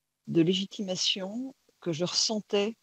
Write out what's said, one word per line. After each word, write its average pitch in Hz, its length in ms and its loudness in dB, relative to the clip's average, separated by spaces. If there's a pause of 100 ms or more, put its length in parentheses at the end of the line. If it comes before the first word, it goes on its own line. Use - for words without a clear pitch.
(280)
de 156 120 4
légitimation 196 1120 -2 (260)
que 170 120 -2
je 156 120 -2
ressentais 208 800 0